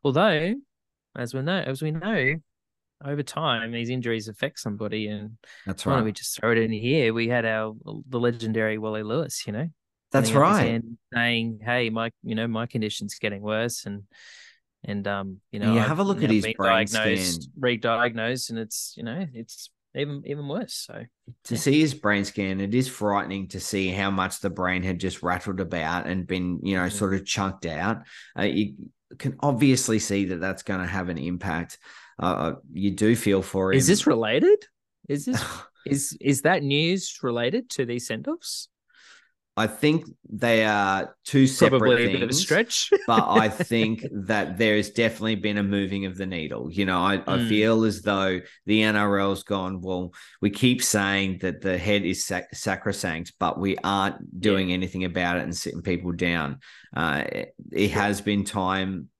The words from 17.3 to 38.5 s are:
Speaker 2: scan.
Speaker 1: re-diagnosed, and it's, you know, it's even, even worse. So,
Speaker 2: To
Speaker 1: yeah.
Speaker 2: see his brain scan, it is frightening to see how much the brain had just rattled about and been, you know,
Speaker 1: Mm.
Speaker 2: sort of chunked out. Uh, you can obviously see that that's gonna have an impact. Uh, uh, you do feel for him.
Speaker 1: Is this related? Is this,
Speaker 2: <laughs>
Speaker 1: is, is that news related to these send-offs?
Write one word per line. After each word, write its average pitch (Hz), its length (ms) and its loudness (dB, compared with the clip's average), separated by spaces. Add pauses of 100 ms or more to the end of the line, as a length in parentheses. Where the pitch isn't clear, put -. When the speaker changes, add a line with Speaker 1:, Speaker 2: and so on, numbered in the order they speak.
Speaker 2:
scan. - 160 -20
Speaker 1:
re-diagnosed, 117 880 0
and 117 80 -6
it's, - 380 -8
you - 80 -10
know, 165 280 -6
it's - 380 -16 (240)
even, 143 320 -6
even 143 220 -8
worse. 185 260 -6
So, - 300 -12 (400)
Speaker 2:
To 120 100 -4
Speaker 1:
yeah. 113 60 -4
Speaker 2:
see 147 200 4
his 147 140 2
brain 104 300 2
scan, 95 360 -4
it 101 140 -2
is 127 140 2
frightening 98 600 -2
to 95 100 -8
see 95 300 -2
how 98 200 0
much 92 300 -2
the 98 100 -2
brain 90 320 -2
had 92 160 -2
just 92 240 -4
rattled 90 380 -2
about 85 480 -2
and 90 180 -2
been, 90 380 -2
you 98 100 0
know, 90 120 2
Speaker 1:
Mm. 90 60 -2
Speaker 2:
sort 98 220 0
of 95 100 -4
chunked 95 400 -4
out. 87 380 -2 (340)
Uh, - 60 -2
you 101 320 0 (440)
can 131 200 -4
obviously 131 600 4
see 101 260 0
that 90 140 -4
that's 92 240 -4
gonna 92 220 -2
have 90 220 -4
an 85 100 -4
impact. 85 600 -4 (420)
Uh, - 60 -4
uh, 82 280 0 (180)
you 98 180 0
do 107 240 4
feel 98 280 2
for 95 300 0
him. 135 60 6
Speaker 1:
Is 131 80 4
this 202 180 4
related? 156 600 4 (420)
Is 147 160 -4
this, 254 160 -2
Speaker 2:
<laughs> - 460 -12
Speaker 1:
is, 143 340 -2
is 139 220 2
that 160 220 4
news 165 580 2
related 127 480 0
to 127 160 -2
these 120 220 -4
send-offs? - 600 -6 (880)